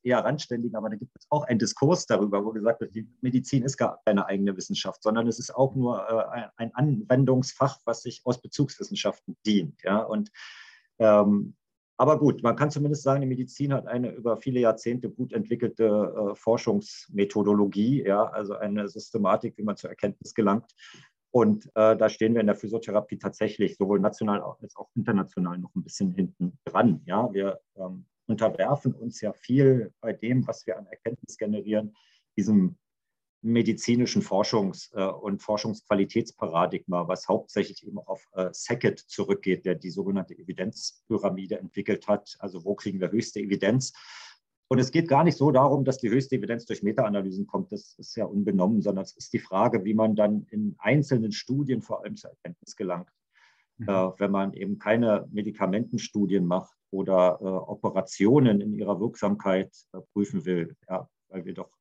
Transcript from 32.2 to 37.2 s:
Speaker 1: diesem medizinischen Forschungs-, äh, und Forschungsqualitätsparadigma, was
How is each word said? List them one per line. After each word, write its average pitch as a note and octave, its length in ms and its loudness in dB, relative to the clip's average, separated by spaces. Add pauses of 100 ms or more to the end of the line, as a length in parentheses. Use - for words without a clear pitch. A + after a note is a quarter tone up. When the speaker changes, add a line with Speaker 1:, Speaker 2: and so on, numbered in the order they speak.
Speaker 1:
diesem G2 400 4 (640)
medizinischen A#2 800 2
Forschungs-, G2 720 -2
äh, F#2+ 160 0
und G2+ 320 -6
Forschungsqualitätsparadigma, F#2+ 1700 -2
was F#2 180 -4